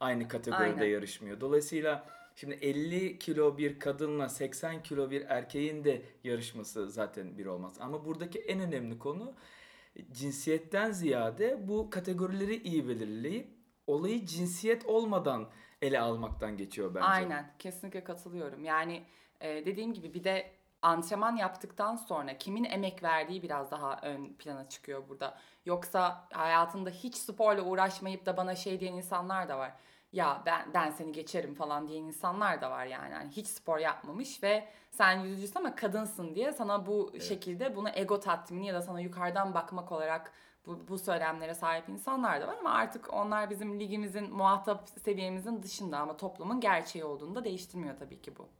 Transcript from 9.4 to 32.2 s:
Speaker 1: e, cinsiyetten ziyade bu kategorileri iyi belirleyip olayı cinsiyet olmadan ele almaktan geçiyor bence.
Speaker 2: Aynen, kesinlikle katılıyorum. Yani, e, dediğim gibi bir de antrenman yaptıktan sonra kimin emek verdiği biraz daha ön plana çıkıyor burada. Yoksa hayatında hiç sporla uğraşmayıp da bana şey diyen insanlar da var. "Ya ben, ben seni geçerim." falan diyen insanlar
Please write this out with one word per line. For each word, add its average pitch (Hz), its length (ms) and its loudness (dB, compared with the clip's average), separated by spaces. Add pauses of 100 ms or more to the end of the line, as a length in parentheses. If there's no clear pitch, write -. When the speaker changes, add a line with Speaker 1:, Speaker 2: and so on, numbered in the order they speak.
Speaker 1:
e, - 160 -16
cinsiyetten 160 800 0
ziyade 180 760 2
bu 214 220 0
kategorileri 185 720 0
iyi 160 260 0
belirleyip 117 600 -2 (380)
olayı 185 400 2
cinsiyet 180 600 0
olmadan 185 640 2 (340)
ele 135 180 4
almaktan 113 560 0
geçiyor 98 380 -4
bence. 92 120 4
Speaker 2:
Aynen, 180 520 4
kesinlikle 185 460 -8
katılıyorum. 170 600 -8
Yani, 165 380 0 (380)
e, 156 260 -4
dediğim 214 280 -2
gibi 165 200 -10
bir 170 100 -4
de 190 260 0 (320)
antrenman 196 540 4
yaptıktan 208 600 -2
sonra 143 420 -4
kimin 214 260 -2
emek 190 380 -2
verdiği 165 400 2
biraz 143 280 -2
daha 147 320 -4
ön 143 360 -6
plana 135 300 -10
çıkıyor 135 400 -10
burada. 139 300 -6 (280)
Yoksa 180 680 2
hayatında 170 580 4
hiç 240 240 -8
sporla 208 480 4
uğraşmayıp 190 640 2
da 180 100 2
bana 185 180 2
şey 185 260 -2
diyen 185 120 -2
insanlar 180 560 -2
da 139 100 -2
var. 131 140 -4 (400)
"Ya 160 340 4
ben, 165 280 2
ben 165 160 6
seni 156 220 -4
geçerim." 151 420 -4
falan 147 340 -2
diyen 156 140 -6
insanlar 175 580 0